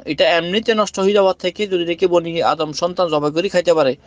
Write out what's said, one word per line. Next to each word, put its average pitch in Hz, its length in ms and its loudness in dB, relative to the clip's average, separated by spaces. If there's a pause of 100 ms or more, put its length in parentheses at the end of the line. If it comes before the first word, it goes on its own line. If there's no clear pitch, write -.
এটা 165 320 0
এমনিতে 202 380 -2
নষ্ট 208 240 -2
হয়ে 196 140 2
যাওয়ার 202 260 4
থেকে 196 280 -4
যদি 180 180 -2
দেখি 170 220 0
বনি 170 340 0
আদম 151 300 0
সন্তান 175 360 -2
জবাই 151 240 0
করে 175 180 -2
খাইতে 175 240 2
পারে, 139 220 2 (120)